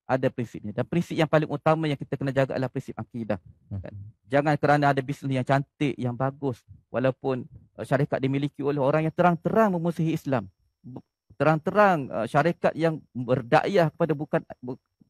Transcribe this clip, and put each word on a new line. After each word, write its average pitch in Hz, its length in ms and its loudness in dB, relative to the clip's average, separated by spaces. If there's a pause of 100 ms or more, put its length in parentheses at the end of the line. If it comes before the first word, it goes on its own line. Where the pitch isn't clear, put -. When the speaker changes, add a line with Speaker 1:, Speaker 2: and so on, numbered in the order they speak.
Speaker 1:
Ada 131 240 0
prinsipnya. - 480 -8
Dan 127 80 0
prinsip 165 320 -2
yang 160 120 2
paling 156 200 2
utama 160 400 0
yang 143 80 -2
kita - 240 -6
kena 135 120 -2
jaga 135 240 0
adalah 131 120 -2
prinsip - 280 -8
akidah. 110 440 -6 (320)
Speaker 2:
Hmm. 98 80 -6
Speaker 1:
Kan? - 140 -12 (340)
Jangan 143 320 2
kerana 143 320 4
ada 135 80 -2
bisnes 135 320 -6
yang 127 120 -2
cantik, 139 520 0
yang 120 160 -4
bagus, 135 480 -4 (320)
walaupun, 127 560 -2 (320)
uh, 110 40 -8
syarikat 139 360 0
dimiliki 139 400 -2
oleh 143 200 -2
orang 156 280 2
yang 156 80 -4
terang-terang 180 560 2
memusuhi 165 400 -2
Islam, 131 400 -4 (320)
b-, 127 160 -16 (400)
terang-terang, 160 720 2
uh, 110 160 -4
syarikat 165 480 2
yang 160 240 0 (160)
berdakwah 131 720 2
kepada 160 240 -2
bukan, 151 280 -2 (200)
bu-, 123 200 -12 (300)